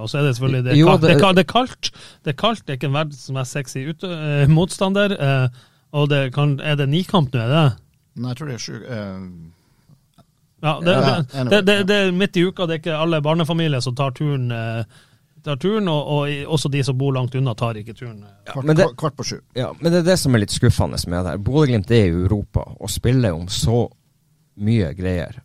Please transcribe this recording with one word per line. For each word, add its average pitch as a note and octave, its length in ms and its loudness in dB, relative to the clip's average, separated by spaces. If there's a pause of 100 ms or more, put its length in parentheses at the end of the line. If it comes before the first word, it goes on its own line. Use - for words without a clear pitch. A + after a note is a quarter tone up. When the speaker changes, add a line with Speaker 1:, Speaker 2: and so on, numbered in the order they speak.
Speaker 1:
og A2 80 -8
så C#3+ 100 -4
er C#3+ 80 2
det B2+ 80 2
selvfølgelig, C3 300 0
det B2+ 80 0
er - 20 8
Speaker 2:
Jo, D#3 120 8
Speaker 1:
kaldt, D3+ 140 6
Speaker 2:
det D#3 60 4
Speaker 1:
det - 80 2
er D3 60 4
ka-, F#3+ 120 4
det F3+ 140 4
er - 60 -10
kaldt, - 380 -2 (340)
det D3+ 80 -4
er - 100 -12
kaldt, G#3+ 220 -2
det - 80 -14
er B2+ 60 -8
ikke C#3+ 120 -2
en C#3+ 80 0
verdens C#3+ 320 -8
mest C3 220 -6
sexy C3+ 340 -8
ute-, E3+ 240 -10
eh, D3 360 0
motstander, F#3+ 720 2
eh, C3+ 300 2 (460)
og D3 160 2
det C3+ 240 0
kan, D3 260 2
er D3+ 160 -2
det C#3 140 0
ni E3+ 140 2
kamp D#3+ 280 2
nå, B2+ 80 0
er A2+ 80 -2
det? C#3+ 300 4 (400)
Speaker 3:
Nei, A#2+ 160 -6
jeg B2 40 -12
tror D3+ 100 -10
det B2+ 80 -8
er G#2+ 120 -12
sju, A2+ 160 -12
eh, F#2+ 680 -12 (1120)
Speaker 1:
Ja, D3+ 160 0
det, E3+ 160 2
Speaker 3:
ja, - 260 2
Speaker 1:
det, C3+ 140 -8
Speaker 3:
en B2+ 140 -2
Speaker 1:
det, G3+ 160 4
det, G#3 120 4
Speaker 3:
ja. G3+ 60 0
Speaker 1:
det G3+ 120 2
er F#3+ 160 2
midt F#3 260 -2
i E3+ 100 4
uka, F#3+ 180 -4
det E3 80 -2
er D#3 60 -4
ikke D#3 200 -4
alle D#3+ 220 0
barnefamilier D#3 640 0
som B2+ 100 -4
tar C3+ 180 -2
turen, C#3 400 -2
eh, A2+ 320 -4 (600)
tar C#3+ 140 -6
turen, G3 300 0
og, D3 200 -2
og D3 220 0
i, C#3+ 140 -6
også D3+ 280 -2
de C#3 100 0
som B2+ 160 0
bor C#3 160 0
langt B2+ 220 -2
unna C3 180 0
tar A#2 220 -4
ikke G#2+ 180 -14
turen. G#2+ 300 -16 (240)
Speaker 2:
Ja, - 60 -12
Speaker 3:
Kvart, C#3 120 -6
Speaker 2:
men D#3 100 4
det, E3+ 120 6 (100)
Speaker 3:
kvart D3+ 180 -4
på - 80 -10
sju. - 180 -10 (120)
Speaker 2:
ja, A#2 260 -6
men E3 120 0
det F3 80 4
er E3+ 40 2 (120)
det - 20 2
som C3+ 160 2
er A#2 60 6
litt G2+ 100 0
skuffende F2+ 480 2 (100)
med F2 160 -2
det F2+ 80 -4
her. D2+ 60 -4
Bodø-Glimt B2 540 2
er A2+ 160 6
i - 20 4
Europa F#2+ 540 0 (160)
og - 100 -12
spiller A#2 460 0
om E2+ 120 -8
så A2+ 440 0 (680)
mye G#2 380 0
greier, F2+ 500 -4